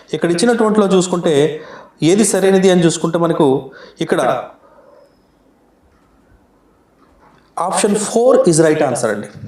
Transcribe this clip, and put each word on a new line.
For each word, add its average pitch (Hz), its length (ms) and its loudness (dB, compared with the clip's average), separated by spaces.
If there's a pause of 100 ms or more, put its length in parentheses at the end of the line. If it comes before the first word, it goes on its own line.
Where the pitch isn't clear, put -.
(140)
ఇక్కడ 165 180 -2
ఇచ్చినటువంటిలో 214 540 0
చూసుకుంటే, 175 760 0 (420)
ఏది 196 220 2
సరైనది 190 460 2
అని 175 140 4
చూసుకుంటే, 165 320 -2
మనకు 160 520 0 (320)
ఇక్కడ 131 420 -2 (3250)
option 196 300 -2
four 240 420 2 (100)
is 156 80 2 (100)
right 151 220 0
answer 120 180 -4
అండి, 104 200 -6 (200)